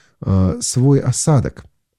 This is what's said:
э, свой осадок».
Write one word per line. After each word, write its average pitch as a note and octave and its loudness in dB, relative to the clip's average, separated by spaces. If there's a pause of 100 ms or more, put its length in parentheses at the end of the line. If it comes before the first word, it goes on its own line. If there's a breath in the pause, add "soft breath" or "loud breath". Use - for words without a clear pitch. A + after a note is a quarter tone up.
(200 soft breath)
э, F#2+ 0
свой C3+ 0
осадок». B2 -2 (340)